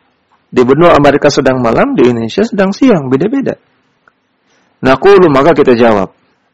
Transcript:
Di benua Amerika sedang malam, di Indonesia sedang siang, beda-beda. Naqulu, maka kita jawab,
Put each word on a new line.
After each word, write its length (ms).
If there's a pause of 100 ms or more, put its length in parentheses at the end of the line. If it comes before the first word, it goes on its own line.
(540)
Di 140
benua 320
Amerika 340
sedang 300
malam, 340
di 100
Indonesia 380
sedang 300
siang, 340
beda-beda. 480 (1300)
Naqulu, 480
maka 240
kita 240
jawab, 320 (420)